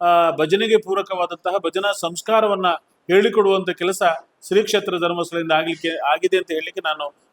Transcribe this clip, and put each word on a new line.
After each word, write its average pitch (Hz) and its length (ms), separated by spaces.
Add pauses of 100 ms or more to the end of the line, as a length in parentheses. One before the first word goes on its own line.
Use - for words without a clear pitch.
ಆ, 170 340
ಭಜನೆಗೆ 202 420
ಪೂರಕವಾದಂತಹ 190 800
ಭಜನಾ 190 340
ಸಂಸ್ಕಾರವನ್ನ 196 760 (440)
ಹೇಳಿಕೊಡುವಂತ 196 580
ಕೆಲಸ 180 320 (460)
ಶ್ರೀ 202 160
ಕ್ಷೇತ್ರ 196 340
ಧರ್ಮಸ್ಥಳದಿಂದ 170 540
ಆಗ್ಲಿಕ್ಕೆ 165 600
ಆಗಿದೆ 180 260
ಅಂತ 180 140
ಹೇಳಲಿಕ್ಕೆ 165 300
ನಾನು 151 340 (180)